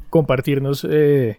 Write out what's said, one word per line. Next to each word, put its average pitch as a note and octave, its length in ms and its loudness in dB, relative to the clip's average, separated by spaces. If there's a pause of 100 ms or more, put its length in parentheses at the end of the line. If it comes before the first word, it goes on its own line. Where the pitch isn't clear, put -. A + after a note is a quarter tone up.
compartirnos, C#3 800 0
eh, C#3+ 500 2